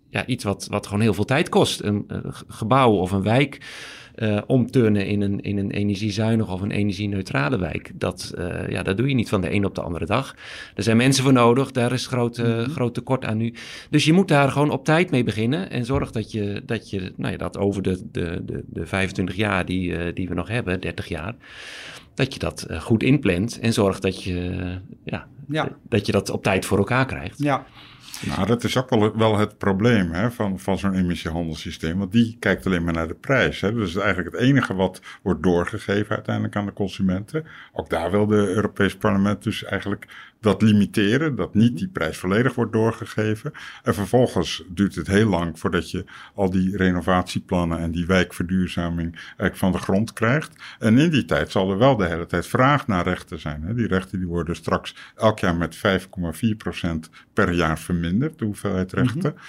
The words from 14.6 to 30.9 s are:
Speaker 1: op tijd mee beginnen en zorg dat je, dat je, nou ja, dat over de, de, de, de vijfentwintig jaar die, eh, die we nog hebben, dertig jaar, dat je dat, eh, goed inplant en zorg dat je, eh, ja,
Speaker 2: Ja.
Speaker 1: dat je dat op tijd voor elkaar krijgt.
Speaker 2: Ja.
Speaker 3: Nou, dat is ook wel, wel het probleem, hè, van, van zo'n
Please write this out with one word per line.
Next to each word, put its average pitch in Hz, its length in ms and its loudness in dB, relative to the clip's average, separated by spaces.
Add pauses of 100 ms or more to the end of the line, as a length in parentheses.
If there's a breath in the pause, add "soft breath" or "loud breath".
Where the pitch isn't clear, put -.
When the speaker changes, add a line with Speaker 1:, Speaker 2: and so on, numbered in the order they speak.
Speaker 1:
op 135 160 -2
tijd 170 260 2
mee 123 120 4
beginnen 117 460 -2
en 123 160 -4
zorg 135 260 -2
dat 104 200 -6
je, 101 340 -4
dat 113 240 -6
je, 95 260 -6
nou 139 160 -6
ja, 87 60 -6
dat 82 200 -6
over 98 240 0
de, 92 200 0 (100)
de, 87 340 -4
de, - 220 -8
de 90 180 -8
vijfentwintig 95 500 -2
jaar 101 300 0
die, 90 320 -2
eh, 85 160 -4
die 90 140 -4
we 87 60 -6
nog 87 140 -4
hebben, 95 340 -2
dertig 85 260 -6
jaar, 85 280 -8 (760 loud breath)
dat 135 200 -2
je - 60 -12
dat, - 240 -4
eh, 82 180 -8
goed 113 220 2
inplant 117 560 2
en 113 140 0
zorg 98 260 2
dat 95 240 -2
je, 90 260 -4
eh, 90 260 -6 (280)
ja, - 240 -10 (200)
Speaker 2:
Ja. 147 220 -2 (200)
Speaker 1:
dat 104 160 2
je 107 60 0
dat 101 180 0
op - 140 -4
tijd 95 220 2
voor 95 120 2
elkaar 120 280 2
krijgt. 73 380 -8
Speaker 2:
Ja. 139 220 0 (640 loud breath)
Speaker 3:
Nou, 87 200 -2
dat 117 160 2
is 110 140 -2
ook 131 120 0
wel, 107 280 4
wel 110 200 4
het 107 200 0
probleem, 98 540 2
hè, 104 200 0
van, 98 280 -4
van 95 180 0
zo'n 95 160 0